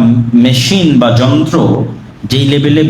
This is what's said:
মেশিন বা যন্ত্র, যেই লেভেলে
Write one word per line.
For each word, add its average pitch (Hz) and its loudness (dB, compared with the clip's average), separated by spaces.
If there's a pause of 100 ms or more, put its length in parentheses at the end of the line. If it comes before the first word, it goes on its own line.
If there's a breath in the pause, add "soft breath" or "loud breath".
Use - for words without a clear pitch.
(440)
মেশিন 165 0 (140)
বা 120 2 (120)
যন্ত্র, 151 0 (760)
যেই 139 0
লেভেলে 147 0